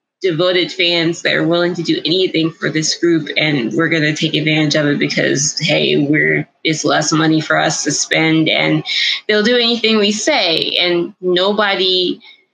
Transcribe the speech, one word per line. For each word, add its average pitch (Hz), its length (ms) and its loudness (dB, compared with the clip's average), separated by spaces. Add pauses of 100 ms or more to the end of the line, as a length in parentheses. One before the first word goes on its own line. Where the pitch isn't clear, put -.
(200)
devoted 180 520 0
fans 170 500 0
that 151 100 0
are 151 140 0
willing 175 280 0
to 170 80 -4
do 165 220 -2
anything 160 460 0
for 151 200 -6
this 156 280 -2
group, 165 380 0
and 151 380 0
we're 160 140 0
gonna 156 280 0
take 151 180 -2
advantage 151 400 0
of 151 120 2
it 143 120 0
because, 143 600 -2
hey, 151 480 0
we're, 151 400 0 (160)
it's 156 200 -2
less 151 280 0
money 160 280 2
for 156 160 -2
us 156 280 -2
to 147 80 -2
spend, 160 560 0
and 156 340 0 (460)
they'll 214 160 2
do 240 100 2
anything 233 420 2
we 208 140 2
say, 208 720 0
and 175 400 0
nobody 185 1000 0 (340)